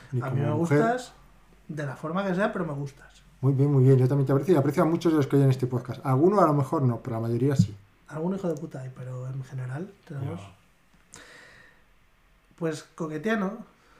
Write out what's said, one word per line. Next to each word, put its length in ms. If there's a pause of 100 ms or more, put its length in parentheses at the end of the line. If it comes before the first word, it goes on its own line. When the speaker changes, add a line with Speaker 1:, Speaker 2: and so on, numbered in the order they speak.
(140)
Speaker 1:
ni 80
Speaker 2:
A 40
Speaker 1:
como 100
Speaker 2:
mí 60
me 120
Speaker 1:
mujer. 260
Speaker 2:
gustas 340 (540)
de 180
la 100
forma 300
que 100
sea, 180
pero 120
me 80
gustas. 500 (180)
Speaker 1:
Muy 120
bien, 180
muy 120
bien. 140
Yo 100
también 200
te 60
aprecio 200
y 40
aprecio 260
a 20
muchos 260
de 60
los 100
que 100
hay 40
en 80
este 180
podcast. 380
Alguno 360
a 40
lo 80
mejor 300
no, 180
pero 140
la 80
mayoría 320
sí. 200 (380)
Speaker 2:
Algún 220
hijo 120
de 80
puta 260
hay, 140
pero 320
en 160
general 480 (160)
tenemos. 320
Speaker 1:
Ya. 140 (2000)
Speaker 2:
Pues 260 (120)
Coquetiano, 680 (340)